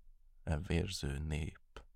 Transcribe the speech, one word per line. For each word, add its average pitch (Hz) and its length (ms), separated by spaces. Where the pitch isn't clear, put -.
e 78 160
vérző 82 600
nép 76 680